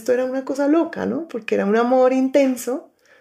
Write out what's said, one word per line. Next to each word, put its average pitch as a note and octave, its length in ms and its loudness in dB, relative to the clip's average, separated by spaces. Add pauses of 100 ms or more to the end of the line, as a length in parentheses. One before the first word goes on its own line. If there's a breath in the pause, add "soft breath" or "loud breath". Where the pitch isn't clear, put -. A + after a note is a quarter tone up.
esto B3 120 -2
era B3+ 120 0
una C4 200 -6
cosa C#4 220 -2
loca, D#4+ 400 0
¿no? C#4+ 220 -6
Porque A3 260 -6
era G3+ 120 0
un G#3 100 2
amor B3+ 360 4
intenso C4 800 0 (300 soft breath)